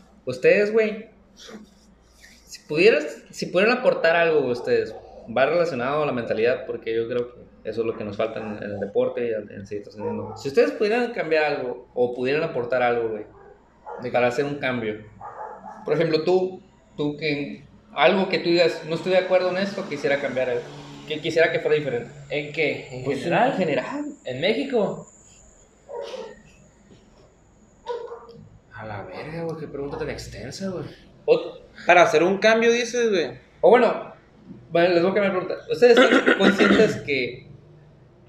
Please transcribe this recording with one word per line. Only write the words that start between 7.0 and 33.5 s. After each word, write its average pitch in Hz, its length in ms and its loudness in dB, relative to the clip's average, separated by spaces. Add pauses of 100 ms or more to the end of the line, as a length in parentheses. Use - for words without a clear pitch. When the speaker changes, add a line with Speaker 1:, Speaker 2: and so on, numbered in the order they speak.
Speaker 1:
creo 120 260 -4
que - 80 -20 (280)
eso 110 120 -4
es 110 60 0
lo 110 80 -4
que - 80 -8
nos 104 140 -8
falta 110 220 -2
en, 107 180 -8
en 104 140 -8
el 101 80 -8
deporte 120 480 -2
y 107 260 -6
en 104 140 -14
seguir 104 160 -10
trascendiendo. 107 540 -8
Si - 100 -10
ustedes 240 240 2
pudieran 233 420 -2
cambiar 156 320 0
algo, 127 480 -6
o 123 220 0
pudieran 131 280 -2
aportar 127 380 -2
algo, 120 280 2
güey, 107 160 -8 (840)
para 123 160 4
hacer 143 180 0
un 143 100 -6
cambio. 120 420 -4 (880)
Por - 80 0
ejemplo, 156 300 0
tú, 185 380 0 (360)
tú 147 200 -4
que, 143 480 -6 (280)
algo 180 360 4
que 160 100 -2
tú 170 100 -4
digas, 170 400 2
"No 165 60 -2
estoy 175 160 -4
de 185 80 4
acuerdo 180 320 2
en 180 60 -4
esto, 196 300 -6
quisiera 139 320 -2
cambiar 127 300 -2
algo, 120 140 -2 (440)
que 151 120 -6
quisiera 165 320 2
que 165 80 -2
fuera 151 180 2
diferente". 160 320 -4 (200)
Speaker 2:
¿En 147 220 -6
qué? 147 400 -4
¿En 127 120 -12
Speaker 1:
Pues, 131 160 -4
Speaker 2:
general? 180 320 0
Speaker 1:
en 165 60 -4
general. 175 480 -4 (200)
Speaker 2:
¿En 127 160 -8
México? 226 640 -2 (3750)
A 110 120 -14
la 101 180 -10
verga, 156 400 -12
güey, 160 160 -6
qué 147 80 -10
pregunta 139 300 -8
tan 156 120 -6
extensa, 123 600 -10
güey. 165 160 -8 (400)
Speaker 1:
O - 340 2 (260)
Speaker 3:
Para 175 180 8
hacer 160 200 4
un 190 160 2
cambio, 226 320 4
dices, 240 380 0
güey. 156 280 -2 (240)